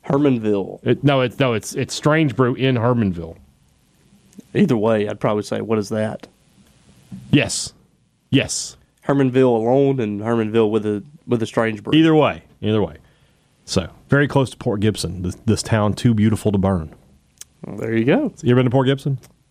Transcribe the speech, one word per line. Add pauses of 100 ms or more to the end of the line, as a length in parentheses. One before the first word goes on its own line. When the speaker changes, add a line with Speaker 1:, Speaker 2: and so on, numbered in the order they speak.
Speaker 1:
Hermanville.
Speaker 2:
It,
no,
it's,
no,
it's,
it's
Strange
Brew
in
Hermanville. (1160)
Speaker 1:
Either
way,
I'd
probably
say,
"What
is
that?" (1040)
Speaker 2:
Yes. (580)
Yes. (280)
Speaker 1:
Hermanville
alone
and
Hermanville
with
a, (200)
with
a
Strange
Brew.
Speaker 2:
Either
way. (160)
Either
way. (680)
So, (220)
very
close
to
Port
Gibson,
this,
this
town
too
beautiful
to
burn. (720)
Speaker 1:
Well,
there
you
go.
Speaker 2:
You
ever
been
to
Port
Gibson? (320)